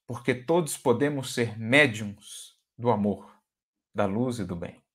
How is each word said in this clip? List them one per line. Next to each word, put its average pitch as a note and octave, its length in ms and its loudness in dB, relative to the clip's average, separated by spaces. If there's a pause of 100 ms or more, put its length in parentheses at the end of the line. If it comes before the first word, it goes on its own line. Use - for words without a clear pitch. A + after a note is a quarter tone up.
porque B2 280 -2
todos D#3+ 420 0
podemos C3 580 0
ser A2 240 -2
médiums A2+ 1000 0 (180)
do A#2+ 140 0
amor, G#2 420 0 (640)
da G#2 120 2
luz A#2+ 320 -2
e G2+ 60 -6
do F2+ 120 -8
bem. - 260 -12 (120)